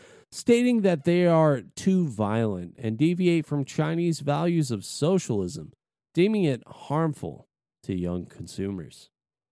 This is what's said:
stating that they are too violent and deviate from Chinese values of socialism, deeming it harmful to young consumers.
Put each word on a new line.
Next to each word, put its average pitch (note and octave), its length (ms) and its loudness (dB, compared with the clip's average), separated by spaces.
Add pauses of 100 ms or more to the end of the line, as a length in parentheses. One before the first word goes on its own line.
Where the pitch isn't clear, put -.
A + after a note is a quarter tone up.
(300)
stating A#3+ 520 2
that F3 200 2
they F3 240 4
are D#3 360 4 (120)
too F#3 320 2
violent G#2 720 -2
and A2 180 -4
deviate E3+ 480 2
from C#3+ 200 -2
Chinese E3 560 -2
values D3+ 500 0
of G2+ 140 -4
socialism, G2+ 880 -2 (420)
deeming G3+ 300 2
it C3 220 0
harmful D3 800 -6 (360)
to G2 120 -6
young F2 300 -4
consumers. - 840 -12 (420)